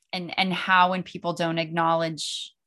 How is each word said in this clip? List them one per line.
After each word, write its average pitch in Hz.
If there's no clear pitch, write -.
and, 180
and 185
how 180
when 180
people 175
don't 165
acknowledge 165